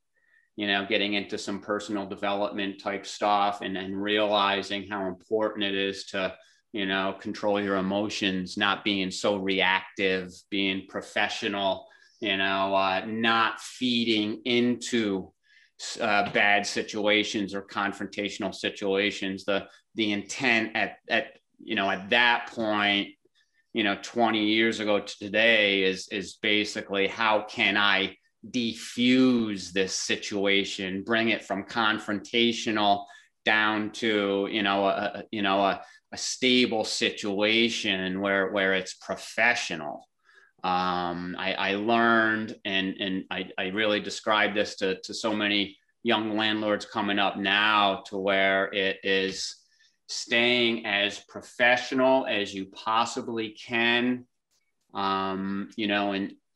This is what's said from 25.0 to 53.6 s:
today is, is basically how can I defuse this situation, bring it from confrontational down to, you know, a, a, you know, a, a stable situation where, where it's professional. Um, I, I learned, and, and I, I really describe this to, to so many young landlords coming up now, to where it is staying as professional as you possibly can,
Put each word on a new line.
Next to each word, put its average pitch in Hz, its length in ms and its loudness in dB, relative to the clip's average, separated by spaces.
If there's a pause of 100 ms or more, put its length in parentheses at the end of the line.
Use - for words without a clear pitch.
today 104 640 4
is, 95 260 0
is 95 320 -8
basically 104 640 0
how 107 340 0
can 104 340 0
I 98 400 2 (340)
defuse 120 1200 2
this 92 220 0
situation, 98 1120 -2
bring 113 260 0
it 104 140 0
from 98 200 -4
confrontational 107 1400 0 (380)
down 107 500 2
to, 101 560 2
you 107 140 0
know, 98 220 2
a, 98 40 4
a, 101 420 -2
you 107 100 -4
know, 98 200 4
a, 95 200 2 (320)
a - 40 -12
stable 123 680 2
situation 104 1400 0
where, 98 300 0
where 95 240 2
it's 90 180 -4
professional. 95 1120 -4 (560)
Um, 90 760 -2
I, 92 180 -4
I 98 200 0
learned, 113 880 2
and, 95 340 -2
and 95 320 -4
I, 92 280 -8
I 101 100 -2
really 104 320 0
describe 104 540 0
this 101 240 -2
to, 95 240 -2
to - 120 -12
so 107 200 -2
many 104 440 0 (260)
young 110 340 0
landlords 107 480 0
coming 101 340 -2
up 98 160 2
now, 101 720 4
to 104 120 -10
where 98 540 2
it 95 320 -2
is 95 540 -2 (500)
staying 117 800 2
as 101 420 0
professional 127 1000 2
as 101 260 -2
you 95 140 -6
possibly 113 800 -2
can, 120 760 0 (680)